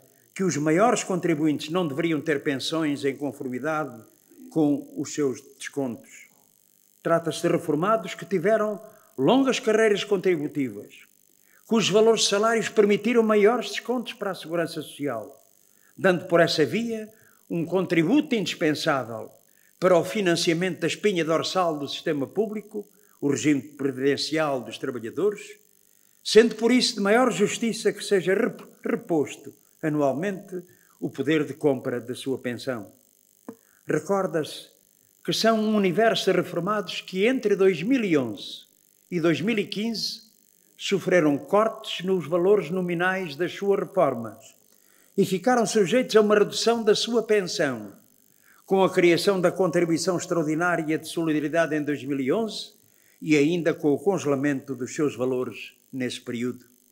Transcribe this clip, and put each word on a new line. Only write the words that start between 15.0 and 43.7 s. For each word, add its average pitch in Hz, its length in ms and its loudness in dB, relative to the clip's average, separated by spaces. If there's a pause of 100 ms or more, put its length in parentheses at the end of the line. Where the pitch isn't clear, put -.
dando 180 280 2
por 170 140 4
essa 160 240 4
via 214 460 -2 (400)
um 165 160 -2
contributo 180 720 2
indispensável 143 960 -2 (480)
para 180 180 6
o 160 60 4
financiamento 170 800 0
da 170 60 0
espinha 175 380 0
dorsal 160 520 0
do 143 100 -8
sistema 143 400 -4
público, 202 600 -6 (320)
o 143 100 0
regime 135 320 2
previdencial 139 1000 -2
dos 110 160 -12
trabalhadores, 131 800 -4 (640)
sendo - 320 6
por 233 160 2
isso 247 240 4
de 202 60 -4
maior 226 300 4
justiça 202 600 0
que - 140 -8
seja 185 280 0
rep-, 214 300 -2 (220)
reposto - 680 -2 (280)
anualmente 160 840 -2 (360)
o 147 100 -6
poder 151 340 0
de 139 100 -6
compra 127 460 -2
da 117 160 -10
sua 127 220 -6
pensão. 117 540 -8 (920)
Recorda-se 156 800 -4 (560)
que - 100 -4
são 220 260 2
um 214 160 0
universo 196 560 2
de 175 60 4
reformados 175 640 -4
que 185 240 -2
entre 226 300 2
dois 185 280 2
mil 247 200 2
e 170 140 2
onze - 480 -4 (460)
e 175 80 -2
dois 156 220 2
mil 220 160 0
e 196 80 -2
quinze 208 560 -6 (540)
sofreram 170 640 2
cortes - 680 -2
nos 180 220 -2
valores 180 420 2
nominais 180 680 -2
das 160 180 -4
suas 196 260 0